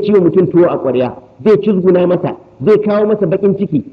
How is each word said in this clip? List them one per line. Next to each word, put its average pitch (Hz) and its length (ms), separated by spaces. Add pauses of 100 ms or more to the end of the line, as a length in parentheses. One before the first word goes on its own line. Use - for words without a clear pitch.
ci 208 80
wa 202 80
mutum 175 260
tuwo 170 220
a 135 80
ƙwarya, 123 340 (340)
zai 214 180
cizguna 180 440
masa, 165 280 (260)
zai 196 240
kawo 208 220
masa 208 180
bakin 190 320
ciki, 156 360